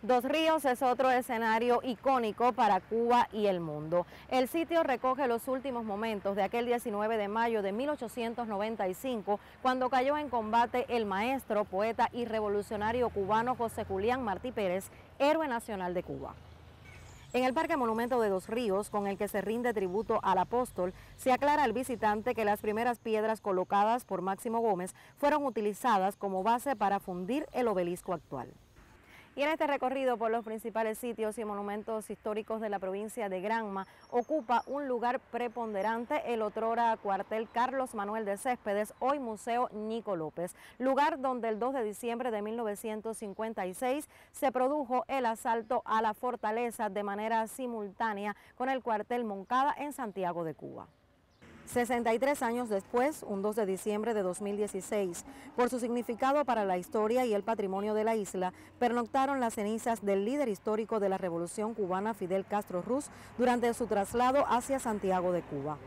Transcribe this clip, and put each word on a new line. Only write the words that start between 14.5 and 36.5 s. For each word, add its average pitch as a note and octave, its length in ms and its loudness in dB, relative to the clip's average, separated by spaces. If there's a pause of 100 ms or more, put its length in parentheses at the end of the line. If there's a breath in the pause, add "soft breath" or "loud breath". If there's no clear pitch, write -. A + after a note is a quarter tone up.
Pérez, F#3+ 400 -2 (260 loud breath)
héroe D#4 300 4
nacional G3+ 480 -4
de F3 80 -2
Cuba. C3+ 320 -8 (960 loud breath)
En B3 100 2
el B3+ 120 2
Parque E4 200 2
Monumento A#3 460 2
de G#3+ 80 4
Dos F#3 200 0
Ríos, G#3+ 420 0
con G3+ 160 0
el G3 100 -2
que G#3 100 0
se G3 140 -2
rinde A#3 320 0
tributo G3+ 480 0
al F#3+ 160 4
apóstol, F#3 560 0 (220 loud breath)
se - 160 2
aclara D4 320 6
al A3+ 100 2
visitante A3 640 0
que A3+ 100 0
las G#3 160 2
primeras A3 380 0
piedras A3 420 0
colocadas G3+ 640 2
por F#3 160 -4
Máximo G3 380 -2
Gómez F#3+ 340 0 (240 loud breath)
fueron C#4+ 260 4
utilizadas G#3 720 2
como F#3+ 260 -2
base A#3+ 320 2
para G3 240 2
fundir F#3+ 520 -4
el B3 160 2
obelisco F3+ 460 0
actual. C3+ 400 -8 (840 loud breath)
Y C4 80 -2
en D4 60 2
este D#4+ 180 0
recorrido C4 500 0
por A3 140 0
los A#3 120 0
principales A3 540 -2
sitios A3 400 -4
y A3+ 80 -4
monumentos G#3 640 -4
históricos G#3+ 500 -4
de A3 100 -4
la G3+ 100 -2
provincia G3+ 500 -4
de F#3 100 -2
Granma, G3+ 460 -2 (240 loud breath)
ocupa A#3+ 560 0
un C#4+ 220 -4
lugar B3 320 0
preponderante A3+ 1120 -2
el A3+ 80 0
otrora A3+ 560 0